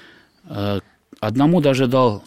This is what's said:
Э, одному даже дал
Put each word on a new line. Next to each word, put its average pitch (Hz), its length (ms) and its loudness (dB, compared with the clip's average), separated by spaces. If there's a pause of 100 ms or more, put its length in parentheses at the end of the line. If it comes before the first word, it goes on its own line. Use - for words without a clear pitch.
(460)
Э, 101 340 -6 (400)
одному 139 400 0
даже 135 280 0
дал 123 400 0